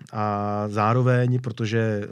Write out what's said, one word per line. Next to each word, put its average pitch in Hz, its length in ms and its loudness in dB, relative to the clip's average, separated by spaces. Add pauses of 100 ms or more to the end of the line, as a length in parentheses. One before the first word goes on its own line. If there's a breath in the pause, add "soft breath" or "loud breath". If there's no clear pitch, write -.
(120)
a 104 560 -2
zároveň, 123 720 2
protože 113 720 -2